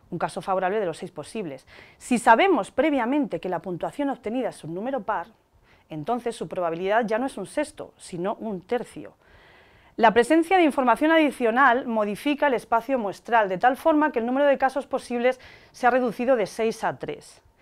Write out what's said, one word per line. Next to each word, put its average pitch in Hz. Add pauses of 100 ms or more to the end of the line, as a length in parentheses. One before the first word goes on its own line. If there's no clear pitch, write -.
un 175
caso 180
favorable 185
de 202
los 156
seis 185
posibles. 151 (320)
Si 240
sabemos 254
previamente 262
que 190
la 180
puntuación 180
obtenida 233
es -
un 156
número 233
par, 185 (600)
entonces 226
su 202
probabilidad 185
ya 214
no 262
es 262
un 190
sexto, -
sino 185
un 202
tercio. 165 (840)
La 220
presencia 320
de 359
información 269
adicional 262
modifica 226
el 269
espacio 233
muestral, 214
de 185
tal 247
forma 302
que 240
el 226
número 269
de 269
casos 269
posibles 247 (320)
se -
ha -
reducido 247
de 202
seis 220
a 156
tres. - (200)